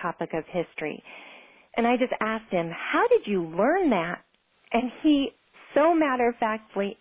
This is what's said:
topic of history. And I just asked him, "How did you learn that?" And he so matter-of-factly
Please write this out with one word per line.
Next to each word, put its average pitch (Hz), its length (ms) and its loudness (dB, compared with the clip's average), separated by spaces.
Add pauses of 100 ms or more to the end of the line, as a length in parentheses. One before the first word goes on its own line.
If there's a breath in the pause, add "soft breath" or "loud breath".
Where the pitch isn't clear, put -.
topic 170 320 -4
of 160 120 -4
history. - 560 -6 (760 loud breath)
And 233 100 2
I 247 100 2
just 240 240 -2
asked 220 300 -6
him, 170 200 -2
"How 311 380 -2
did 480 180 2
you 196 180 0
learn 254 460 2
that?" 175 340 -2 (480)
And 240 180 0 (120)
he 285 300 4 (420)
so 311 200 4
matter-of-factly 233 1080 -2